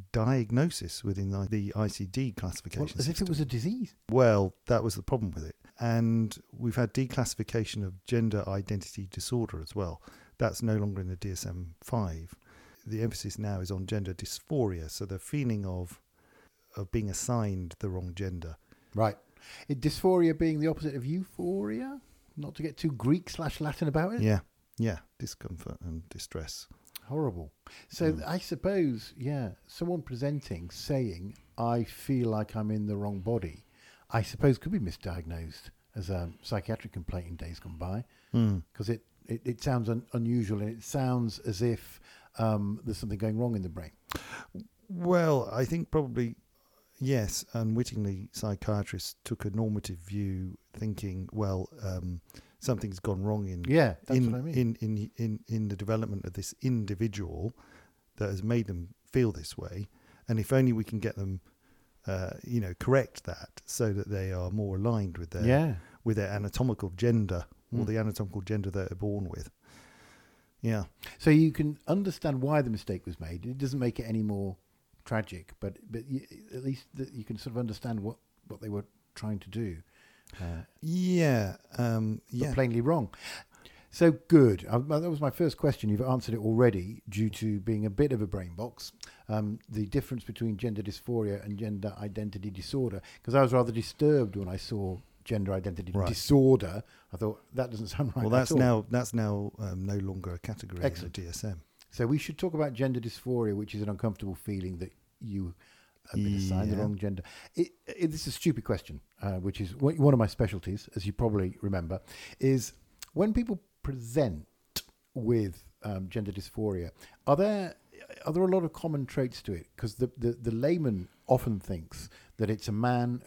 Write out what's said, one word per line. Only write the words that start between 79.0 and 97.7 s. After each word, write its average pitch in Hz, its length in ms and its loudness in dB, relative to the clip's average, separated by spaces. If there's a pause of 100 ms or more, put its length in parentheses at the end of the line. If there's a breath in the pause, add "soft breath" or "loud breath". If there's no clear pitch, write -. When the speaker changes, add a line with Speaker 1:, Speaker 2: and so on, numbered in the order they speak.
Speaker 2:
trying 107 240 -4
to 95 100 -16
do. 98 280 -4 (600 soft breath)
Uh, 85 260 -6 (180)
Speaker 1:
Yeah, 160 720 4 (220)
um, 110 520 2
Speaker 2:
but 123 100 -4
Speaker 1:
yeah. 135 140 0
Speaker 2:
plainly 120 280 2
wrong. 139 320 2 (760 loud breath)
So 170 220 8 (160)
good. 123 420 10
Uh, 117 160 4
well, 151 140 2
that 170 100 0
was 151 120 -2
my 143 80 2
first 160 280 2
question. 131 320 2
You've 104 120 2
answered 127 320 0
it 110 80 -2
already 113 640 4
due 104 220 0
to 104 320 -2
being 107 240 0
a 107 40 0
bit 139 220 2
of 113 100 0
a 104 60 0
brain 92 280 -6
box. - 360 -10 (380 loud breath)
Um, 107 300 0 (100)
the 107 160 -2
difference 127 400 -2
between 110 320 -4
gender 107 260 -2
dysphoria 104 580 -2
and 104 160 -6
gender 104 400 -4
identity 104 520 -6
disorder, 98 520 -4 (220 loud breath)
'cause 120 100 -2
I 139 80 8
was 123 120 6
rather 120 180 4
disturbed 117 640 2
when 98 140 -4
I 92 80 -4
saw 95 420 -4 (260)
gender 101 280 0
identity 92 380 -4
Speaker 1:
Right. 95 160 2
Speaker 2:
disorder. 117 760 6 (300 soft breath)
I 90 40 -8
thought, 107 260 -4 (100)
"That 123 160 -2
doesn't 110 180 -8